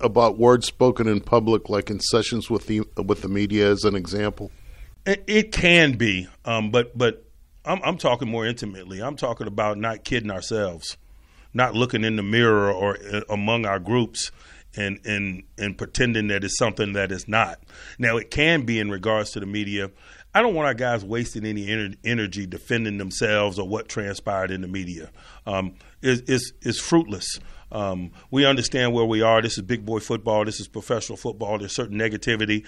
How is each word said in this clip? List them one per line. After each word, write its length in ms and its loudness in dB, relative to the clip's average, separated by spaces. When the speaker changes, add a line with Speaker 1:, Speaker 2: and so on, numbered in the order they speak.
Speaker 1:
about 360 4
words 300 6
spoken 400 2
in 140 2
public, 480 2
like 200 0
in 120 -4
sessions 480 0
with 180 -2
the, 140 0
with 200 0
the 80 -6
media 420 4
as 140 2
an 100 4
example? 560 -4
Speaker 2:
It, 200 0
it 280 2
can 400 6
be, 340 0
um, 260 -2
but, 280 0
but 280 0
I'm, 220 -2
I'm 120 -2
talking 320 0
more 160 -2
intimately. 560 -8
I'm 140 -6
talking 320 -6
about 300 -2
not 260 -6
kidding 280 -4
ourselves, 640 -6
not 220 2
looking 280 2
in 140 2
the 60 -2
mirror 500 6
or, 240 0
uh, 320 -4
among 360 0
our 140 0
groups 520 -2
and, 300 -4
and, 360 -4
and 180 -6
pretending 520 0
that 160 0
it's 120 -4
something 380 0
that 180 -2
it's 160 -8
not. 320 0
Now, 200 2
it 120 -6
can 320 4
be 160 0
in 140 -2
regards 400 0
to 80 -8
the 80 -8
media. 420 -4
I 80 4
don't 100 2
want 140 0
our 80 0
guys 280 -2
wasting 420 -6
any 200 -6
ener-, 400 -4
energy 400 -4
defending 540 -4
themselves 580 0
or 100 -4
what 220 -6
transpired 640 -4
in 100 -6
the 60 -8
media. 420 -10
Um, 280 -4
it's, 260 2
it's, 220 0
it's 180 -4
fruitless. 600 -2
Um, 420 -6
we 160 4
understand 480 2
where 100 4
we 180 2
are. 200 6
This 160 -2
is 60 -8
big 200 -4
boy 160 -2
football. 460 0
This 140 -8
is 80 -12
professional 500 -6
football. 400 -6
There's 180 -8
certain 220 -4
negativity 720 0